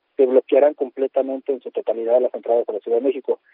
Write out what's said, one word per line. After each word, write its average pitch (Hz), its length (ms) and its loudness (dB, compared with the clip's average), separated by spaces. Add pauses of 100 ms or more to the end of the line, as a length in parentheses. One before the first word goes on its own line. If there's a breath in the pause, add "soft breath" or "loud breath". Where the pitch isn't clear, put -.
(160)
se 135 100 4
bloquearán 135 480 4
completamente 135 760 -4
en 127 80 -6
su 117 100 -16
totalidad 113 500 0
las 123 140 -2
entradas 117 340 -2
a 113 40 -8
la 104 80 -6
Ciudad 117 180 0
de 127 60 -4
México. 247 340 -2 (160)